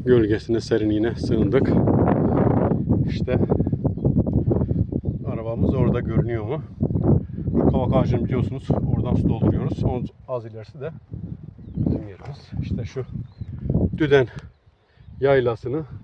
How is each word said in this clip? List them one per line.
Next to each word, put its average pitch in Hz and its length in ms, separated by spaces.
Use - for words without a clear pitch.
gölgesine, 113 560
serinliğine 107 540
sığındık. 113 540
İşte - 300
arabamız 117 460
orada 123 260
görünüyor 113 440
mu? 147 180
Şu - 200
kavak 131 240
ağacını 123 300
biliyorsunuz. 123 420
Oradan 120 200
su - 140
dolduruyoruz. - 540
Onun 127 220
az 123 180
ilerisi 110 360
de 160 100
bizim - 320
yerimiz. - 440
İşte - 240
şu 127 200
Düden 139 300
yaylasını 131 600